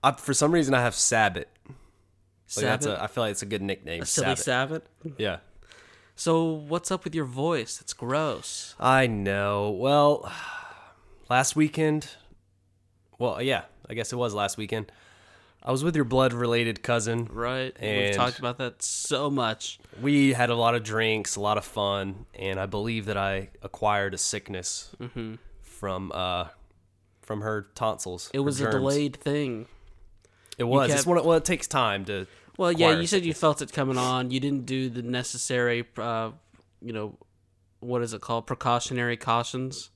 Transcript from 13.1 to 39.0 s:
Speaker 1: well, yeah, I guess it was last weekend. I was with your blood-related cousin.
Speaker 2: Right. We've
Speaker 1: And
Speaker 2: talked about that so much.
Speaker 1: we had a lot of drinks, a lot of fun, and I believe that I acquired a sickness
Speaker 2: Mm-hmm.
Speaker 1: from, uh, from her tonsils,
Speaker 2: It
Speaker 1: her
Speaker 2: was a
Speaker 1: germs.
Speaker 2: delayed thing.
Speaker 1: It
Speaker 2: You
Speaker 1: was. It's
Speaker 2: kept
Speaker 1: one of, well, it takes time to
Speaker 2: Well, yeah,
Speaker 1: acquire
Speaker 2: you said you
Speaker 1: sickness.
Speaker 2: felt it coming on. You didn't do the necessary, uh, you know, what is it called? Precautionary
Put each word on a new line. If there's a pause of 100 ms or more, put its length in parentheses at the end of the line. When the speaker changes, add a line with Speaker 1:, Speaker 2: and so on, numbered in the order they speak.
Speaker 1:
well,
yeah, (240)
I
guess
it
was
last
weekend. (720)
I
was
with
your
blood-related
cousin.
Speaker 2:
Right.
We've
Speaker 1:
And
Speaker 2:
talked
about
that
so
much. (220)
Speaker 1:
we
had
a
lot
of
drinks,
a
lot
of
fun, (140)
and
I
believe
that
I (100)
acquired
a
sickness
Speaker 2:
Mm-hmm. (260)
Speaker 1:
from,
uh, (720)
from
her
tonsils,
Speaker 2:
It
Speaker 1:
her
Speaker 2:
was
a
Speaker 1:
germs.
Speaker 2:
delayed
thing. (920)
Speaker 1:
It
Speaker 2:
You
Speaker 1:
was.
It's
Speaker 2:
kept
Speaker 1:
one
of,
well,
it
takes
time
to (300)
Speaker 2:
Well,
yeah,
Speaker 1:
acquire
Speaker 2:
you
said
you
Speaker 1:
sickness.
Speaker 2:
felt
it
coming
on.
You
didn't
do
the
necessary, (140)
uh, (520)
you
know, (600)
what
is
it
called?
Precautionary